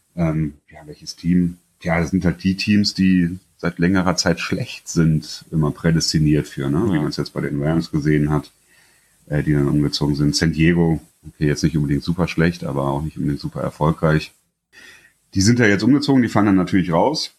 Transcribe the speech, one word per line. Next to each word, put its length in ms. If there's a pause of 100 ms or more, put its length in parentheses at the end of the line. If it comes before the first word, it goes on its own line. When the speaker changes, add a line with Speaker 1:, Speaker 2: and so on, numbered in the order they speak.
(160)
Speaker 1:
Ähm, 380 (180)
ja, 140
welches 300
Team? 420 (220)
Tja, 180
das 120
sind 160
halt 180
die 120
Teams, 360
die 460 (180)
seit 220
längerer 380
Zeit 240
schlecht 480
sind, 600
immer 200
prädestiniert 760
für, 240
ne? 180
Wie 60
Speaker 2:
Ja. 60
Speaker 1:
man 80
es 80
jetzt 160
bei 80
den 220
Rams 280
gesehen 380
hat, 220 (800)
äh, 140
die 120
dann 120
umgezogen 480
sind. 220
San 160
Diego, 480 (260)
okay, 200
jetzt 180
nicht 140
unbedingt 260
super 240
schlecht, 360
aber 240
auch 140
nicht 140
unbedingt 240
super 220
erfolgreich. 720 (1000)
Die 80
sind 180
ja 80
jetzt 160
umgezogen, 380
die 80
fallen 180
dann 100
natürlich 360
raus. 460